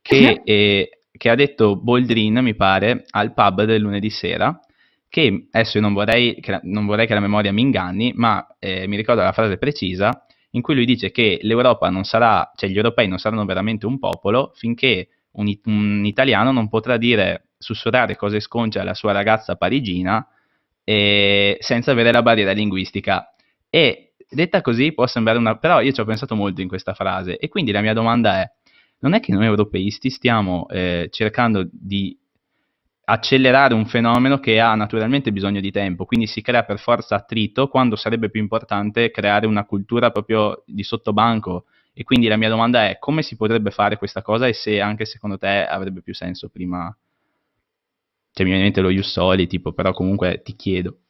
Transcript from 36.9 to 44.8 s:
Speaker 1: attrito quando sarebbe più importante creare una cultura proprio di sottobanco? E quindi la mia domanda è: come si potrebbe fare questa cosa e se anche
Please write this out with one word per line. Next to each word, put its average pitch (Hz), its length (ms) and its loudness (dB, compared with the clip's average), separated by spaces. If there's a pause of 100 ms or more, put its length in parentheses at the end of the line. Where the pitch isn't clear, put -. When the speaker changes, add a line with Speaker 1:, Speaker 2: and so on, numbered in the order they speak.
Speaker 1:
attrito 110 520 -2
quando 127 280 2
sarebbe 113 340 -4
più 110 100 -6
importante 107 720 -2
creare 104 380 0
una 104 180 0
cultura 117 460 0
proprio 107 540 -2
di 101 180 -10
sottobanco? 107 840 -2 (260)
E - 120 -16
quindi 120 240 2
la 107 100 2
mia 110 120 2
domanda 113 380 2
è: 95 120 -4
come 151 240 -4
si - 120 -10
potrebbe 110 360 0
fare 104 260 -2
questa - 240 -10
cosa 113 260 0
e 117 60 0
se 107 260 -2
anche 104 260 -4